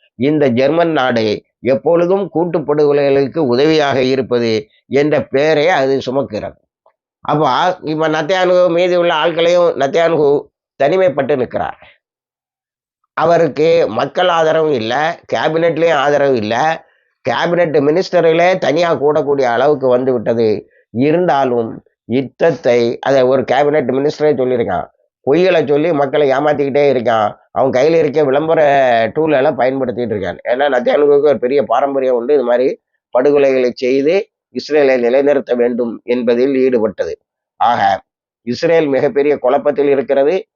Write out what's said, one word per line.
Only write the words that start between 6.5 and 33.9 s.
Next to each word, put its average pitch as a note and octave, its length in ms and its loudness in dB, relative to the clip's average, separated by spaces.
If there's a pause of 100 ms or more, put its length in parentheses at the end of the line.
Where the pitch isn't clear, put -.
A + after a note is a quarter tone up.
அப்போ D3+ 640 -2
இப்ப D#3 260 -4
நத்தியானுகு F3+ 600 0
மீதி F3 260 0
உள்ள F3 180 0
ஆட்களையும் E3+ 640 0
நத்தியானுகு D3 640 0 (380)
தனிமைப்பட்டு D3 520 0
நிற்கிறார். - 440 -6 (1300)
அவருக்கு E3 720 2
மக்கள் F#3 400 -2
ஆதரவும் D#3+ 440 2
இல்ல, C3+ 480 -2 (140)
கேபினெட்லயும் D#3+ 600 0
ஆதரவு C#3 420 0
இல்ல, A#2+ 500 -2 (440)
கேபினெட் D#3+ 500 0
மினிஸ்டர்களே E3+ 800 2
தனியா E3 380 0
கூடக்கூடிய C#3+ 460 0
அளவுக்கு C3 460 0
வந்து B2+ 260 2
விட்டது. A2+ 560 0 (200)
இருந்தாலும் C#3 920 0 (220)
யுத்தத்தை, B2 960 -2
அதை C3+ 220 0
ஒரு C3 200 2
கேபினெட் C#3+ 500 0
மினிஸ்டரே D3 420 0
சொல்லியிருக்கான், A#2+ 540 -2 (440)
பொய்களை E3 360 2
சொல்லி D3+ 260 0
மக்களை C#3+ 360 0
ஏமாத்திக்கிட்டே C#3+ 640 0
இருக்கான். A2+ 420 0 (160)
அவன் C3 180 0
கையில C#3 280 2
இருக்க D3+ 260 0
விளம்பர C#3 920 2
டூல் D#3 180 0
எல்லாம் C3 280 0
பயன்படுத்திட்டு B2 560 -2
இருக்கான். F#2 280 -6
ஏன்னா C3 340 -2
நத்தியானுகுவுக்கு C#3+ 500 2
ஒரு C#3 120 2
பெரிய B2+ 240 0
பாரம்பரியம் C3 520 -2
உண்டு, A#2+ 180 -2
இது C#3 100 2
மாதிரி B2 380 -2 (280)
படுகொலைகளை C3+ 640 2
செய்து C3+ 560 -2 (240)